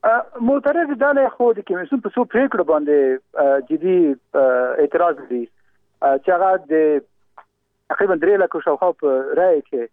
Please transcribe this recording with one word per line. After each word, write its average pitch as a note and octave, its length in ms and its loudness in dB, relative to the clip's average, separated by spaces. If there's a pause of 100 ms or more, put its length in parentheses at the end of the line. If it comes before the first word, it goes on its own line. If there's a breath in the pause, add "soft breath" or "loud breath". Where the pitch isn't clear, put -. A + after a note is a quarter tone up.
(100)
آه، A#3 160 0 (160)
معترض C#4+ 480 0 (100)
ډلې C#4 380 2
خو A#3+ 160 2
د G#3 60 -4 (100)
کمیسیون F#3 320 -4
په G#3 120 -6
څو B3 80 -2 (120)
پرېکړو A#3+ 360 0
باندې، D3 300 2 (440)
آه، C#3 160 2 (100)
جدي، D#3+ 460 0 (200)
آه، B2+ 480 2
اعتراض E3 400 0
لري، B2 200 -6 (580)
آه، C3+ 220 2
چې - 120 -2
هغه F#3+ 160 2 (200)
د D3+ 300 2 (880)
تقریباً F#3+ 340 -2
درې G3 200 2
لکو E3 240 -4
شاوخوا F3 240 0 (100)
په D3 80 0 (320)
رایو F3 260 2
کې B2 260 -6